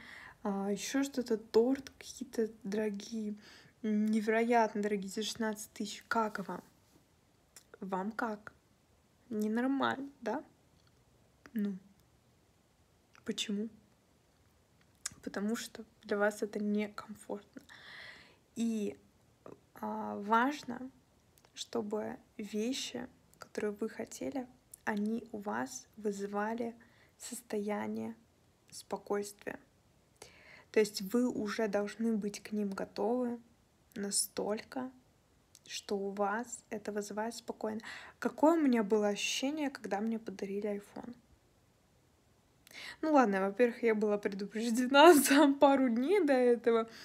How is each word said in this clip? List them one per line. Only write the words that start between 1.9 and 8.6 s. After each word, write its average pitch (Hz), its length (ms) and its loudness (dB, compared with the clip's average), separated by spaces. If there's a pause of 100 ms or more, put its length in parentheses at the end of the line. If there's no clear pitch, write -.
какие-то - 520 -6 (140)
дорогие, 208 720 -4 (460)
м, 214 240 2
невероятно 220 760 2
дорогие, 202 280 -2
за 220 120 -6
шестнадцать 214 500 -6
тысяч. - 360 -10
Как 214 400 -2
вам? 180 140 -8 (1200)
Вам 196 320 -4
как? 214 400 -6 (800)